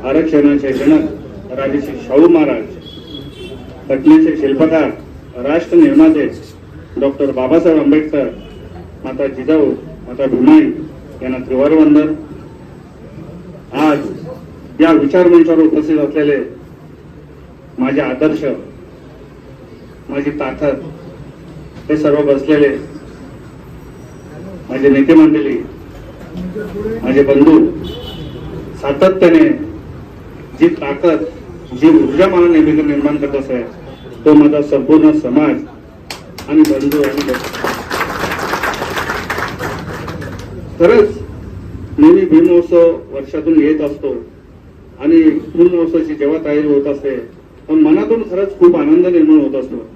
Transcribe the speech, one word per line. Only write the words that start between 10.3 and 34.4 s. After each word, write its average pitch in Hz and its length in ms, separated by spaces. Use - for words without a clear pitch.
यांना 127 160
त्रिवार 131 340
वंदन. 156 420
आज - 260
या 165 120
विचार 156 360
मंचावर 165 340
उपस्थित 151 360
असलेले 143 380
माझे 139 220
आदर्श, 147 440
माझी 143 220
ताकद, 139 500
हे 151 80
सर्व 151 260
बसलेले 143 460
माझे 135 180
नेते 139 260
मंडळी, 151 440
माझे 135 200
बंधू, 143 440
सातत्याने 165 680
जी 170 80
ताकद, 156 560
जी 147 120
ऊर्जा 147 400
मला 175 200
नेहमी 151 240
निर्माण 147 440
करत 143 200
असे, 127 260
तो 151 100
माझा 147 280